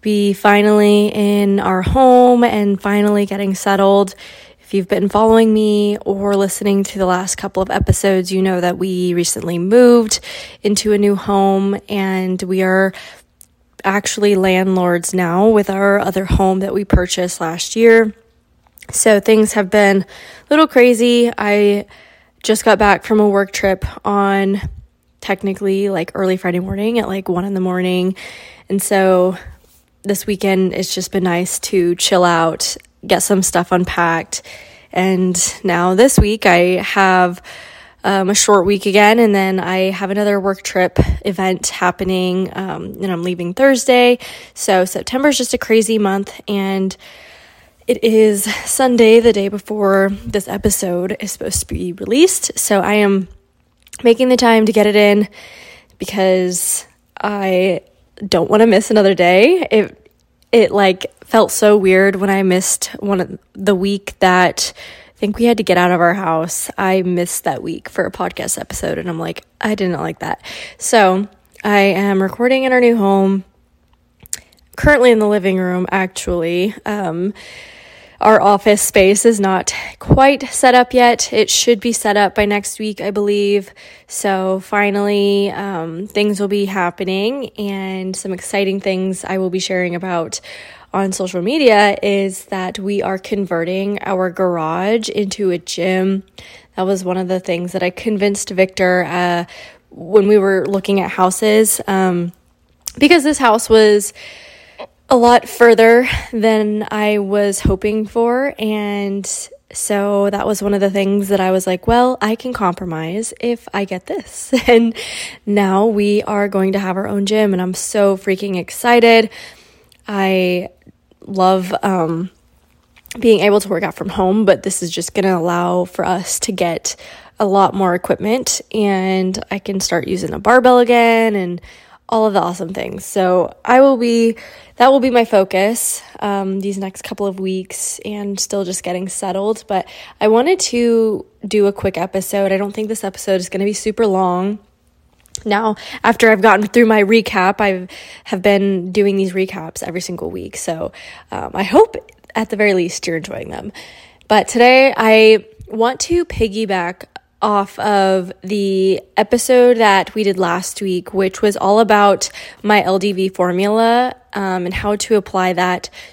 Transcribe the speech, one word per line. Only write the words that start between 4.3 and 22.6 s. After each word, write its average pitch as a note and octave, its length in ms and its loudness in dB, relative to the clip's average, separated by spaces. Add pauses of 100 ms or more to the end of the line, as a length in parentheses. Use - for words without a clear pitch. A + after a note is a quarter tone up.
If - 120 -18
you've G3 140 -2
been G3+ 220 0
following A3 440 4
me G#3 460 0
or G3+ 380 -2
listening G3 480 0
to - 160 -10
the F#3+ 60 0
last F#3 300 -2
couple G3 240 -6
of F#3+ 100 -4
episodes, F#3 600 0
you F#3 100 -2
know F#3 200 -2
that F3 180 -2
we F3+ 360 -2
recently E3+ 440 -4
moved A#3 640 4 (420)
into G#3 300 0
a G#3 60 2
new G3+ 180 2
home G3 600 0 (120)
and F#3+ 560 -4
we F#3 180 -2
are F#3+ 300 0 (920)
actually G3+ 540 0
landlords F#3 760 0
now F#3 360 0
with G#3 220 2
our G3 280 2
other F#3+ 260 -4
home F#3+ 360 2
that F#3+ 140 -4
we G3 100 -2
purchased F3+ 560 0
last E3 340 -6
year. A3+ 400 6 (800)
So G#3+ 260 2
things G#3+ 360 2
have G3 160 -2
been G3 320 4
a - 40 -8 (440)
little D4+ 180 4
crazy. A#3+ 680 4
I G#3 500 0 (580)
just A3 200 0